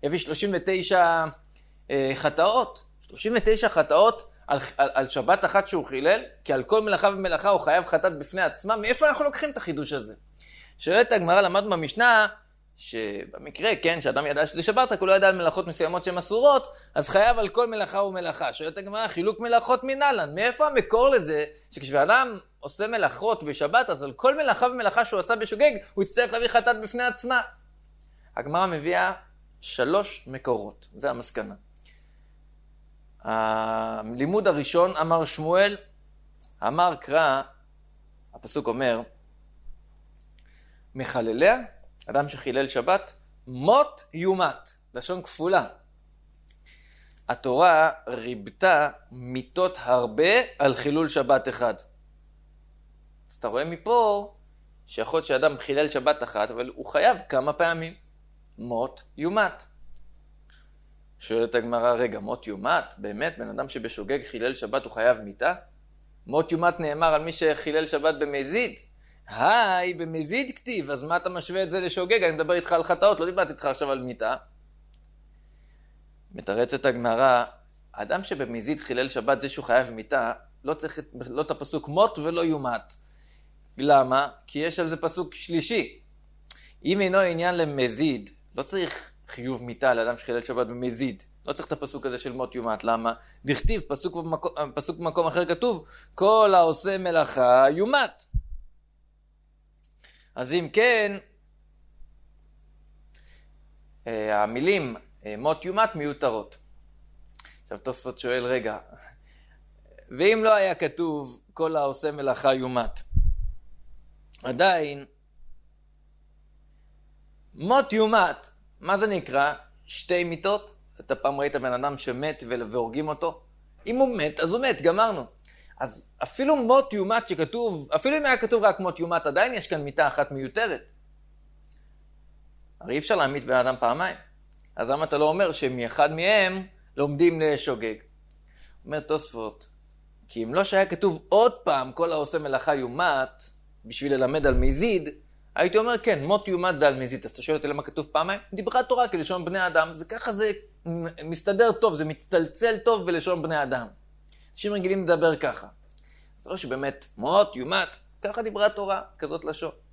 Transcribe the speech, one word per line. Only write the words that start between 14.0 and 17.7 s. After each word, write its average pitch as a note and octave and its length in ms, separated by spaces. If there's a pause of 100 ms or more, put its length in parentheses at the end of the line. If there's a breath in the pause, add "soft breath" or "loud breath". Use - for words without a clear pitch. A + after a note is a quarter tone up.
שאדם C3+ 240
ידע D3 200
שזה D#3+ 180
שבת, A#3+ 280
רק G#3 80
הוא F#3+ 80
לא F#3+ 60
ידע G3 140
על F#3+ 80
מלאכות F3 320
מסוימות E3+ 360
שהן F3+ 140
אסורות, B3+ 580 (200 loud breath)
אז D3 140
חייב A3 300
על G3+ 80
כל A#3 200
מלאכה G3 360